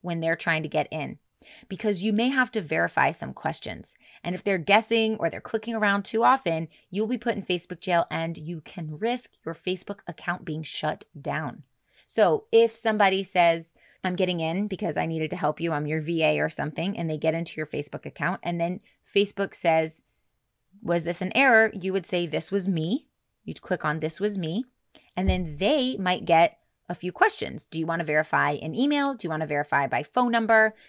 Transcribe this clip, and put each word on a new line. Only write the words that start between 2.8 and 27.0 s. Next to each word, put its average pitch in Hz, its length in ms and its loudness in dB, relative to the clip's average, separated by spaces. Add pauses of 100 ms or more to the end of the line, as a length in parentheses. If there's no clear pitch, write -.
some 160 240 -8
questions. - 600 -6 (300)
And 175 100 -6
if - 80 -10
they're 196 140 0
guessing 220 640 4
or 165 100 0
they're - 120 -6
clicking 226 340 -4
around 202 320 0
too 226 180 2
often, 170 440 2 (200)
you'll 208 180 -2
be 247 120 -2
put 240 180 -2
in 190 60 -6
Facebook 175 380 -4
jail 170 300 2
and 165 280 -4
you 160 240 -10
can 151 340 -10
risk 240 360 -4 (120)
your 165 100 -6
Facebook - 520 -6
account 175 400 -8
being 156 160 -6
shut - 420 -6 (160)
down. 143 440 -6 (420)
So 180 460 2
if 226 220 6
somebody 202 480 2
says, 170 520 2 (300)
"I'm 180 120 -2
getting 180 240 0
in 175 260 0
because 170 300 -4
I 160 100 0
needed 160 240 -2
to 180 60 -4
help 165 240 0
you, 165 120 0
I'm 151 140 -2
your 156 140 0
V 160 240 0
A 151 160 4
or 156 80 0
something," 156 480 -4
and 165 120 -2
they 156 100 -4
get 156 160 2
into 165 220 -6
your 156 100 -6
Facebook - 400 -8
account, 160 360 -4
and 170 180 -4
then 180 200 -2 (260)
Facebook 202 480 0
says, 160 480 2 (800)
"Was 170 220 2
this 170 160 -4
an 185 140 -4
error?" 226 400 6
you 185 180 -4
would 185 140 -2
say, 175 200 0
"This 156 240 -4
was 190 180 0
me." 175 380 0 (380)
You'd - 160 -12
click - 240 -4
on 156 160 -2
"This 160 180 -4
was 208 200 -2
me." 175 260 -4 (520)
And 190 120 2
then 180 300 -2
they 254 400 2
might 180 260 0
get 165 340 6 (300)
a 175 60 -6
few 175 180 -6